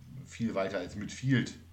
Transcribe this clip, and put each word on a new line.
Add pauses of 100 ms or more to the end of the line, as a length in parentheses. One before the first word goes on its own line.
(280)
viel
weiter
als
Midfield (180)